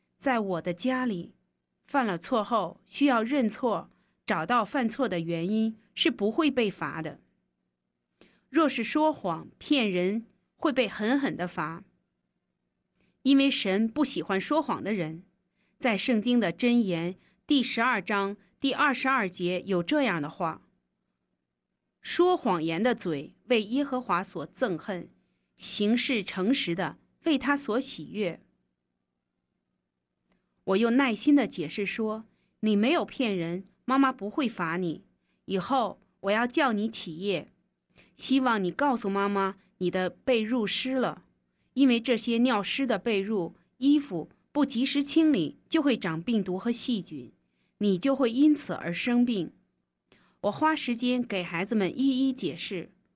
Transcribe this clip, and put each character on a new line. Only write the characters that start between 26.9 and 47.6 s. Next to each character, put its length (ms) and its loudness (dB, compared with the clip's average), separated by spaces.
为 140 2
他 180 0
所 240 -2
喜 320 -10
悦。” 300 -4
我 120 2
用 200 4
耐 180 4
心 200 4
地 120 4
解 200 -6
释 200 -4
说 380 -4
：“你 140 4
没 160 4
有 120 2
骗 340 -2
人， 260 -4
妈 120 2
妈 140 6
不 180 -6
会 200 0
罚 280 -4
你， 260 -4
以 120 -2
后 420 0
我 100 -4
要 160 2
叫 280 2
你 160 0
起 280 -10
夜。 300 -4
希 220 2
望 240 2
你 60 0
告 260 0
诉 140 -4
妈 200 0
妈 260 0
你 100 0
的 220 0
被 340 0
褥 220 0
湿 260 -4
了， 300 -2
因 140 4
为 120 4
这 180 0
些 200 0
尿 240 4
湿 240 -2
的 140 0
被 260 0
褥、 300 -2
衣 200 6
服 300 -6
不 120 2
及 220 0
时 180 0
清 300 4
理， 240 0
就 120 2
会 160 2
长 240 -4
病 220 0
毒 160 -4
和 120 -2
细 300 -2
菌， 300 -14